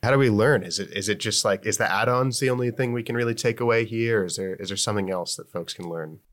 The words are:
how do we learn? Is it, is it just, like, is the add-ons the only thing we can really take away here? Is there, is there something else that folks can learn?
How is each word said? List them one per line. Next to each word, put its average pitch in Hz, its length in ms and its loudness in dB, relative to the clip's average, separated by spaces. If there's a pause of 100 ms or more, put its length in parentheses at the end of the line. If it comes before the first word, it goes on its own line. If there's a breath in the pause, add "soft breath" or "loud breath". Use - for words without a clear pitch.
how 123 80 4
do 139 60 6
we 131 120 6
learn? 107 320 4
Is 90 160 -6
it, 98 140 -8
is 98 160 -4
it 104 100 0
just, - 260 -2
like, 95 220 0
is 95 120 0
the 104 120 0
add-ons 123 480 2
the 131 100 0
only 123 220 0
thing 120 220 -2
we 120 100 -2
can 117 140 -4
really 117 180 0
take 117 240 0
away 117 260 2
here? 113 400 0
Is 87 120 -4
there, 95 200 -4
is 95 120 -8
there 98 80 -6
something 101 340 0
else 87 240 -4
that - 160 -12
folks - 240 -8
can 87 140 -10
learn? 80 320 -8 (120)